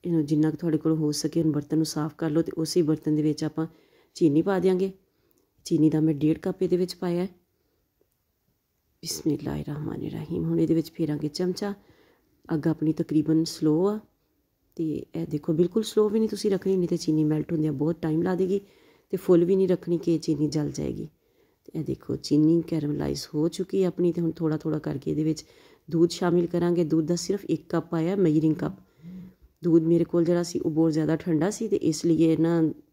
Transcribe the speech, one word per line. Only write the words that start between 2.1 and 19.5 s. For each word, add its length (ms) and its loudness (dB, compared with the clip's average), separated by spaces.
ਕਰ 160 -4
ਲਓ 120 2
ਤੇ 160 -4
ਉਸੇ 240 0
ਬਰਤਨ 320 0
ਦੇ 80 0
ਵਿੱਚ 220 0
ਆਪਾਂ 220 -4
ਚੀਨੀ 280 4
ਪਾ 160 0
ਦਿਆਂਗੇ। 340 0
ਚੀਨੀ 260 4
ਦਾ 100 2
ਮੈਂ 140 2
ਡੇਢ 240 0
ਕੱਪ 240 -4
ਇਹਦੇ 140 0
ਵਿੱਚ 180 -2
ਪਾਇਆ 280 -4
ਹੈ। 60 -4
ਬਿਸਮਿਲ੍ਲਾਹਿਰਰਹਿਮਾਨਿਰਰਹੀਮ। 1400 -6
ਹੁਣ 160 0
ਇਹਦੇ 140 2
ਵਿੱਚ 160 0
ਫੇਰਾਂਗੇ 380 -4
ਚਮਚਾ। 460 -4
ਅੱਗ 120 -2
ਆਪਣੀ 260 0
ਤਕਰੀਬਨ 520 0
ਸਲੋ 420 2
ਆ 140 -2
ਤੇ 380 -4
ਇਹ 120 -4
ਦੇਖੋ, 260 -4
ਬਿਲਕੁਲ 300 2
ਸਲੋ 260 2
ਵੀ 100 0
ਨਹੀਂ 100 2
ਤੁਸੀਂ 220 -2
ਰੱਖਣੀ, 260 0
ਨਹੀਂ 120 0
ਤੇ 80 0
ਚੀਨੀ 280 0
ਮੈਲਟ 280 0
ਹੁੰਦਿਆਂ 200 0
ਬਹੁਤ 300 -2
ਟਾਈਮ 200 0
ਲਾ 120 0
ਦੇਗੀ, 260 0
ਤੇ 60 -4
ਫੁੱਲ 280 4
ਵੀ 120 4